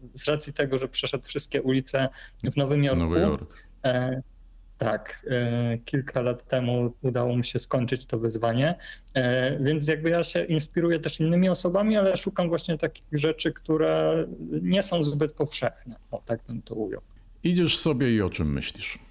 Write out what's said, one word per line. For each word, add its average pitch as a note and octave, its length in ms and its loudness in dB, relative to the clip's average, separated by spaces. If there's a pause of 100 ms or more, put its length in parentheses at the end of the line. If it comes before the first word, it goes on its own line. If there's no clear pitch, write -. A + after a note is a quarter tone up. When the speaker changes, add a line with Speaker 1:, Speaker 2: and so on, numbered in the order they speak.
(140)
Speaker 1:
z - 140 -10
racji D3 260 -2
tego, C3+ 240 0
że C3 100 -2
przeszedł - 360 -4
wszystkie - 380 -4
ulice C3 480 0 (340)
w - 140 -2
Nowym C#3+ 260 4
Jorku. C3+ 160 4
Speaker 2:
Nowy E2+ 200 2
Jork. - 440 -2 (220)
Speaker 1:
E, B2+ 360 0 (560)
tak, - 520 -4
e, A#2+ 560 0
kilka C3+ 360 -2
lat B2 260 -2
temu A#2+ 540 0
udało B2 340 0
mu B2 80 2
się - 160 -4
skończyć B2+ 460 -2
to A#2 140 -4
wyzwanie, A#2 560 0 (380)
e, B2+ 500 0
więc D3 240 0
jakby D#3 220 0
ja E3+ 140 2
się E3+ 200 -2
inspiruję E3 560 0
też D3 200 -6
innymi F3 300 4
osobami, G3 480 2
ale F#3+ 200 4
szukam F3+ 320 -2
właśnie E3 280 -2
takich - 340 -4
rzeczy, D#3 420 0
które D#3+ 720 2 (360)
nie F3+ 220 2
są E3+ 200 0
zbyt D3 280 0
powszechne, - 640 -4 (160)
o, - 140 -8
tak A#2 220 -4
bym A#2 140 -8
to - 140 -10
ujął. G#2+ 260 -6 (420)
Speaker 2:
Idziesz F3 340 2
sobie B2+ 380 2
i G#2+ 60 4
o F2+ 80 2
czym D2+ 240 0
myślisz? - 460 -8 (120)